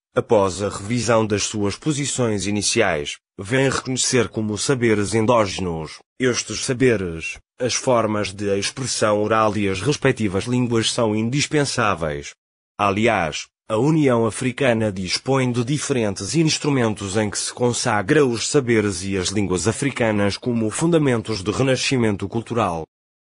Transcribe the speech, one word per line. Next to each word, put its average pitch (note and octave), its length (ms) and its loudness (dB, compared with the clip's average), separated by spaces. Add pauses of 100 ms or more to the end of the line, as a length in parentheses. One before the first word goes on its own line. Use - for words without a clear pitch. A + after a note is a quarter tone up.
(140)
após G2 480 2
a G2+ 80 -2
revisão A2 560 0
das G#2 180 0
suas G2+ 320 -2
posições B2+ 680 -2
iniciais, G2 680 0 (240)
vem C3 300 0
reconhecer B2 580 0
como G#2+ 280 -4
saberes A2 600 0
endógenos. F#2 840 0 (200)
Estes A#2 460 -2
saberes, G#2 720 -2 (220)
as B2 140 -2
formas G#2+ 580 0
de G2 240 -2
expressão G#2+ 680 0
oral A2 340 2
e G2+ 100 0
as F#2 140 -2
respectivas A2 640 0
línguas A#2+ 480 0
são A2 240 0
indispensáveis. A2 1160 -2 (440)
Aliás, G2+ 680 0 (200)
a A2 100 -2
União C3 500 4
Africana A#2 640 0
dispõe B2 600 -2
de A#2+ 120 0
diferentes A2+ 720 -2
instrumentos A#2+ 840 0
em G#2+ 120 2
que - 100 -6
se - 120 -6
consagra A#2+ 720 2
os A#2+ 260 0
saberes G#2+ 540 2
e G2 140 -2
as F2 120 -2
línguas F#2 380 0
africanas G#2+ 720 0
como A2+ 320 -2
fundamentos B2+ 720 0
de F#2 80 -4
renascimento A#2 800 0
cultural. G#2 560 -2 (400)